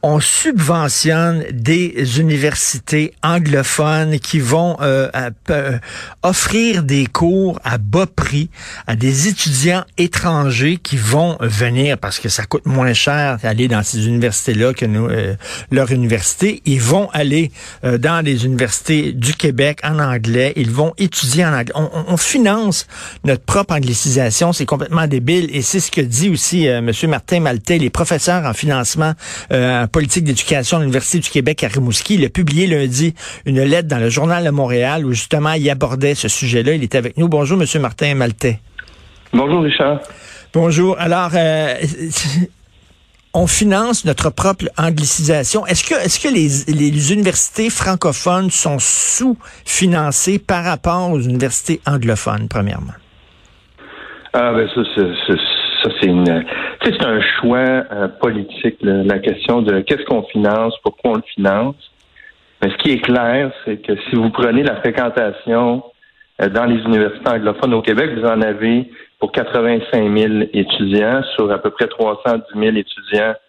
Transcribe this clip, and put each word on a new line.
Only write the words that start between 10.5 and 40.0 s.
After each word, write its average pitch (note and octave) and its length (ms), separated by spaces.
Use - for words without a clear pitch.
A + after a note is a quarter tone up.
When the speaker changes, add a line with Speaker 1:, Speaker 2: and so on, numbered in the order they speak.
Speaker 1:
qui - 180
vont C#3+ 460
venir A#2+ 560
parce G2 200
que G#2+ 120
ça - 160
coûte - 180
moins B2+ 300
cher C#3+ 480
d'aller A#2+ 260
dans G#2+ 140
ces A2 260
universités-là A#2+ 640
que B2 140
nous, A2 200
euh, G#2+ 280
leur C3 220
université. B2 720
Ils C3+ 160
vont E3 320
aller, D3+ 380
euh, B2 140
dans D#3+ 260
les B2+ 220
universités C3 680
du B2+ 220
Québec C#3+ 500
en D3+ 140
anglais. B2 580
Ils C3 140
vont D3+ 260
étudier F3 480
en D#3 80
anglais. B2 220
On, D#3 180
on, E3 220
on - 20
finance G#3+ 680
notre C3 180
propre G3 300
anglicisation. C3 800
C'est F3 100
complètement D#3+ 420
débile. C#3+ 480
Et C#3+ 60
c'est F#3 200
ce - 100
que D#3+ 100
dit C3+ 300
aussi, E3 380
euh, A#2+ 120
Monsieur A#2 260
Martin D#3+ 340
Maltais, C#3 360
les C#3+ 140
professeurs E3+ 560
en A2+ 80
financement, D3+ 580
euh, B2+ 300
en A#2 80
politique D#3+ 320
d'éducation C#3+ 540
à D#3+ 60
l'Université C3+ 360
du D3+ 120
Québec D3 340
à - 20
Rimouski. A#2+ 480
Il E3+ 100
a A#2+ 40
publié E3+ 400
lundi D3 440
une C3+ 160
lettre D#3 280
dans C#3 100
le A2+ 100
Journal E3 360
de D3+ 60
Montréal C#3 540
où C3 60
justement D3+ 440
il D3 140
abordait C#3 460
ce B2 140
sujet-là. A#2+ 460
Il D3 100
était A#2 120
avec A2+ 200
nous. E3 100
Bonjour, D#3 320
Monsieur D#3+ 220
Martin C#3 340
Maltais. A#2+ 460
Speaker 2:
Bonjour, C#3+ 320
Richard. C#3+ 340